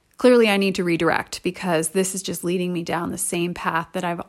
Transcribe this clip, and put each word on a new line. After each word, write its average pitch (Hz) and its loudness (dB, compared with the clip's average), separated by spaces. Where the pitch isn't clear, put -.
clearly 240 6
I 202 4
need 196 2
to 190 0
redirect 165 0
because 175 -2
this 190 0
is 185 -8
just 175 -6
leading 180 0
me 170 -2
down 175 -4
the - -6
same 175 -2
path 170 -4
that 185 -4
I've 175 -4